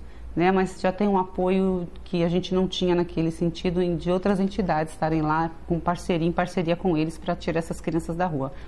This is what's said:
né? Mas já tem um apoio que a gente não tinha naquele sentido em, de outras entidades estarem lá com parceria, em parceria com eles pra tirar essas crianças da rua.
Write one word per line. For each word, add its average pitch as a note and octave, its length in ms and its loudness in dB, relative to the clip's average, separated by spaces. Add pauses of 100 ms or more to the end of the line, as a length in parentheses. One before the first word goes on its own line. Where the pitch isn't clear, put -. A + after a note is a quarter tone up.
(360)
né? F3 160 4
Mas F#3+ 280 2
já F#3 120 2
tem G#3 160 0
um G3 100 4
apoio F#3 680 0 (160)
que E3+ 200 0
a E3+ 60 4
gente F3+ 240 0
não F#3 140 2
tinha F3+ 260 2
naquele E3+ 380 0
sentido F3 500 0
em, F3 160 0
de E3 140 -2
outras F#3+ 280 2
entidades F3 540 0
estarem D#3+ 300 0
lá D#3+ 260 2 (180)
com E3+ 120 0
parceria, E3+ 480 0
em F3 40 2
parceria F3 440 0
com E3+ 200 0
eles D#3+ 220 0
pra F3 180 -4
tirar E3 220 -4
essas E3 240 -4
crianças E3 340 -2
da F3+ 120 0
rua. C3+ 240 -2 (160)